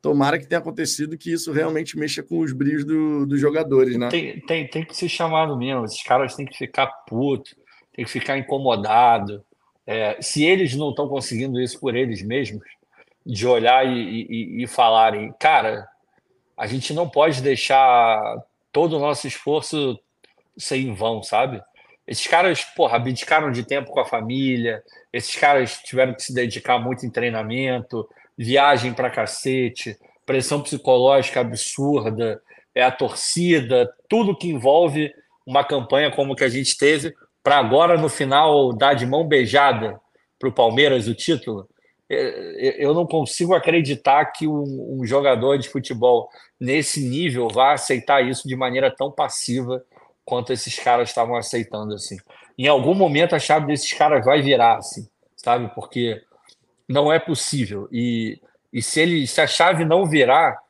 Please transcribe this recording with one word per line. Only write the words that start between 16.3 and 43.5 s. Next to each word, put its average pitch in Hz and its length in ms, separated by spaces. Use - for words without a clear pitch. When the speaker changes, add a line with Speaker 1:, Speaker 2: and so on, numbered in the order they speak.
Speaker 2:
a 110 120
gente 127 260
não 165 160
pode 147 320
deixar 120 1000
todo 160 260
o - 20
nosso 143 260
esforço 143 720
ser - 220
em 131 160
vão", 110 300
sabe? 117 360
Esses - 220
caras, 175 360
porra, 123 340
abdicaram 135 540
de 117 120
tempo 135 260
com - 100
a 123 60
família, 117 760
esses 117 240
caras 139 440
tiveram 127 340
que - 80
se - 100
dedicar 123 460
muito 123 300
em - 20
treinamento, 120 1000
viagem 127 560
pra 123 160
cacete, 120 880
pressão 135 360
psicológica 131 800
absurda, 117 1000
é 127 100
a 127 80
torcida, 127 1000
tudo 208 300
que 175 100
envolve 151 640
uma 131 180
campanha 139 480
como 139 240
que 135 80
a 131 60
gente 127 280
teve, 147 380
pra 143 140
agora, 147 400
no 156 120
final, 143 640
dar 135 200
de 123 120
mão 147 200
beijada 127 760
pro 120 140
Palmeiras 123 560
o 113 80
título. 113 520
É, 135 80
é, - 180
eu 147 80
não 170 120
consigo 170 500